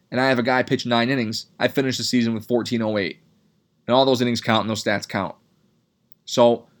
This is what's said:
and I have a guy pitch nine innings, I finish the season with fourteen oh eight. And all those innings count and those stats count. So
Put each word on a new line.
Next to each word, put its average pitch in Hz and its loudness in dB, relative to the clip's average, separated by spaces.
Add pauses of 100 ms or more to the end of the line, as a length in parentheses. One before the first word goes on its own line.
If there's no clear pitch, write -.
(100)
and 123 -2
I 135 2
have 127 2
a 120 2
guy 127 2
pitch 127 -4
nine 120 2
innings, 117 -4 (120)
I 123 2
finish 135 -2
the 117 -6
season 117 0
with 107 -8
fourteen 117 -2
oh 107 -2
eight. 95 -4 (680)
And 117 2
all 131 6
those 127 2
innings 120 0
count 110 2
and 107 -4
those 104 -4
stats 101 -2
count. 95 -6 (880)
So 120 2 (140)